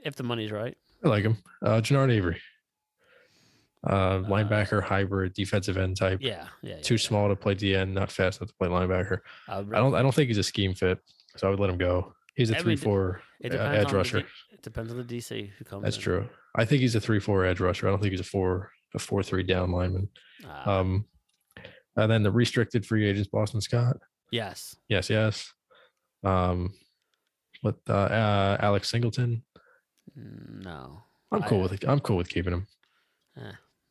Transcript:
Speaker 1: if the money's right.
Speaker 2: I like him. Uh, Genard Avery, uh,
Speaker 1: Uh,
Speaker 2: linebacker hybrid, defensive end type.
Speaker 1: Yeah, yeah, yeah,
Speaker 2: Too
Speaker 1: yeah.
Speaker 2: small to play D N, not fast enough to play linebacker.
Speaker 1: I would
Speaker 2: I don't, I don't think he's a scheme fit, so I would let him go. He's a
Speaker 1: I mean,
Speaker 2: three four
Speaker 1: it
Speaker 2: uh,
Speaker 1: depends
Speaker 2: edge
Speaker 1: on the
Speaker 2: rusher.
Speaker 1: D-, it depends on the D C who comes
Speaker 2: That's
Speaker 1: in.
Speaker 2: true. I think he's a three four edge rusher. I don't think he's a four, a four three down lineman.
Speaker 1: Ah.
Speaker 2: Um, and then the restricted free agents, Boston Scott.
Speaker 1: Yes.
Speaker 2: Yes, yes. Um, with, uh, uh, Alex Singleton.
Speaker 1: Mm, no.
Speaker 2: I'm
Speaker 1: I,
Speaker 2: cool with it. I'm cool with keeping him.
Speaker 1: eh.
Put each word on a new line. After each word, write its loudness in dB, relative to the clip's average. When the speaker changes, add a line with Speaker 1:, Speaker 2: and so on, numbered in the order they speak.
Speaker 1:
if -8
the -8
money's -4
right. -6
Speaker 2:
I 4
like 4
him. 2
Uh, 4
Genard 4
Avery, 2
uh, 0
Speaker 1:
Uh, 2
Speaker 2:
linebacker 2
hybrid, 0
defensive -2
end 0
type. 2
Speaker 1:
Yeah, -6
yeah, -12
yeah, -16
Speaker 2:
Too 2
Speaker 1:
yeah. 4
Speaker 2:
small 2
to 2
play -2
D 2
N, 0
not -2
fast 0
enough -8
to -20
play 0
linebacker. 0
Speaker 1:
I -8
would -8
Speaker 2:
I 2
don't, 4
I 2
don't 2
think 4
he's 0
a 2
scheme 0
fit, 0
so -2
I 2
would 0
let 2
him -2
go. 0
He's 2
a 2
Speaker 1:
I 2
mean, -2
Speaker 2:
three 2
four 0
Speaker 1:
it -6
Speaker 2:
uh, -2
Speaker 1:
depends 0
Speaker 2:
edge 4
Speaker 1:
on -2
the 2
Speaker 2:
rusher. 0
Speaker 1:
D-, -16
it -20
depends -10
on -10
the -8
D -8
C -10
who -20
comes -10
Speaker 2:
That's -2
Speaker 1:
in. -12
Speaker 2:
true. -2
I 2
think 2
he's 2
a 0
three 0
four 2
edge 2
rusher. 0
I 4
don't 0
think 0
he's -4
a -8
four, -2
a -6
four -2
three -2
down 0
lineman. -2
Speaker 1:
Ah. -2
Speaker 2:
Um, 0
and 4
then 4
the 2
restricted 2
free 2
agents, 0
Boston -2
Scott. 0
Speaker 1:
Yes. -8
Speaker 2:
Yes, 0
yes. 0
Um, 2
with, 0
uh, 0
uh, 2
Alex 2
Singleton. 0
Speaker 1:
Mm, -16
no. -16
Speaker 2:
I'm 0
Speaker 1:
I, -6
Speaker 2:
cool 4
with 0
it. -6
I'm 2
cool 0
with -2
keeping -2
him. -4
Speaker 1:
eh. -14